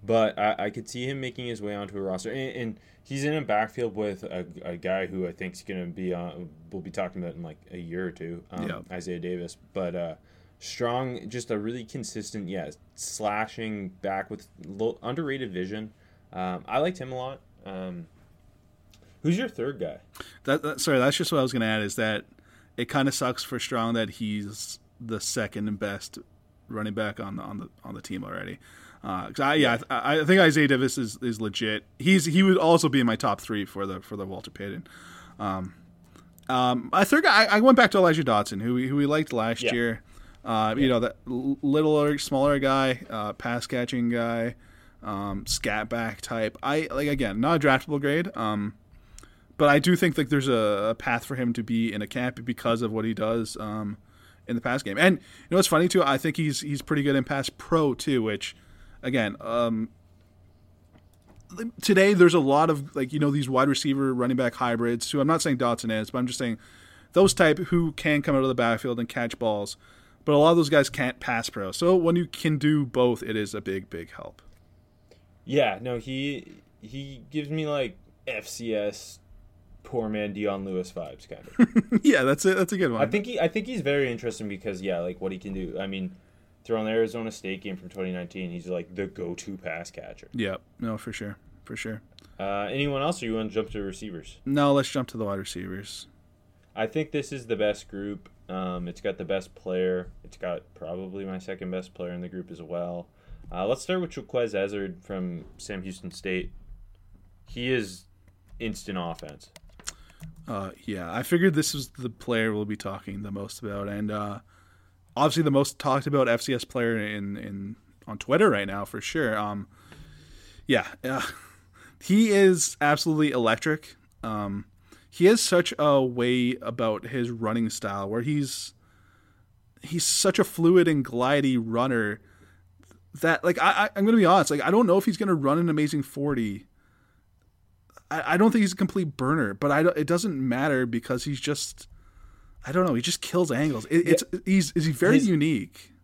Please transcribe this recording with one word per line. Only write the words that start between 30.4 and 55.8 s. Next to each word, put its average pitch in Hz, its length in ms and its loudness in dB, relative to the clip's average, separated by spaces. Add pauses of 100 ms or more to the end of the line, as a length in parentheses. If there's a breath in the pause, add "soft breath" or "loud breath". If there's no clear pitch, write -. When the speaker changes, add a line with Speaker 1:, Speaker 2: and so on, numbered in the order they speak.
Speaker 2:
Isaiah 151 260 6
Davis 131 300 2
is, 113 240 -4
is 117 180 -4
legit. 107 440 -2 (140)
He's, 165 280 6
he 170 160 4
would 190 160 8
also 160 320 6
be 135 100 4
in 120 60 4
my 110 100 2
top 104 240 0
three 104 240 -4
for 98 220 -6
the, 92 160 -8
for - 140 -14
the 98 100 -8
Walter 95 240 -12
Payton. - 360 -10 (520 loud breath)
Um, 95 360 -6 (760 soft breath)
um, 127 420 2
my 190 120 6
third 311 200 4
guy, 220 220 6
I, 202 100 4
I 214 40 6
went 247 160 10
back 240 160 6
to 202 60 4
Elijah 165 240 6
Dotson, 104 380 2
who 120 140 -2
we, 127 140 0
who 139 80 -2
we 143 100 4
liked 151 260 0
last 113 300 -2
Speaker 1:
Yeah. 110 100 0
Speaker 2:
year. 117 300 -2 (420 soft breath)
Uh, 110 320 2
you 143 60 2
Speaker 1:
Yeah. 135 60 6
Speaker 2:
know, 120 120 4
that 113 160 0 (100)
l-, 131 360 -2
littler, 147 560 4
smaller 143 400 2
guy, 135 500 2
uh, 104 240 -4
pass 120 340 -6
catching 123 440 -2
guy, 117 440 -2 (480 soft breath)
um, 101 440 -6
scat 107 420 -2
back 113 320 -4
type. 110 420 -4
I, 151 280 0
like, 143 180 -2
again, 117 320 0
not 151 240 4
a - 20 6
draftable 139 360 4
grade, 147 340 0
um, 107 380 -2 (840 soft breath)
but 147 140 6
I 143 80 8
do 175 180 4
think, 165 220 2
like, 139 100 0
there's 139 200 2
a, 107 420 2
a 113 40 0
path 117 300 -2
for 139 120 -8
him 120 180 0
to 117 80 -4
be 113 280 0
in 104 120 -6
a 104 40 -6
camp 123 380 -6
because 117 380 -2
of 110 100 -2
what 110 140 -2
he 113 80 -2
does, 110 440 -2
um, 107 380 -6 (500 soft breath)
in 120 100 -4
the 113 60 -4
pass 127 200 -2
game. 101 160 -6
And 175 200 6
you - 40 -12 (280 loud breath)
know 175 80 2
what's 190 100 4
funny 175 200 4